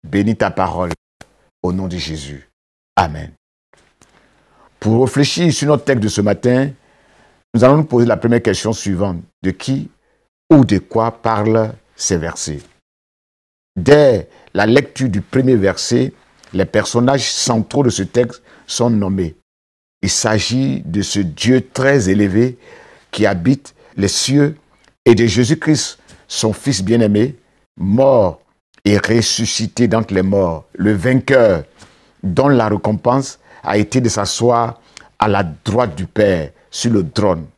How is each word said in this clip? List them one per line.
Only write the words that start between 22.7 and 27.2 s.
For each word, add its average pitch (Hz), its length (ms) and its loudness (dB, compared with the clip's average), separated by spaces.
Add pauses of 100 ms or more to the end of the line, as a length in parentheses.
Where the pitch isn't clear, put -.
qui 104 160 0
habite 95 480 -2 (200)
les 101 120 0
cieux 143 500 0 (480)
et 120 80 8
de 117 140 4
Jésus-Christ, 127 720 0 (280)
son - 240 -2
Fils 107 300 -4
bien-aimé, 110 540 2 (420)